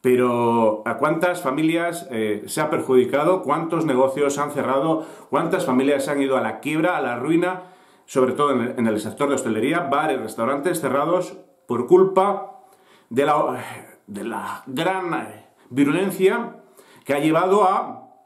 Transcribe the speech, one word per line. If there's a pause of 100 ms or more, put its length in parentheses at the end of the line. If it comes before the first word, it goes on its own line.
pero
¿a
cuántas
familias,
eh,
se
ha
perjudicado?
¿Cuántos
negocios
han
cerrado? (260)
¿Cuántas
familias
han
ido
a
la
quiebra,
a
la
ruina? (420)
Sobre
todo
en
el,
en
el
sector
de
hostelería,
bares,
restaurantes
cerrados (300)
por
culpa (500)
de
la, (460)
de
la
gran,
eh, (240)
virulencia (500)
que
ha
llevado
a (180)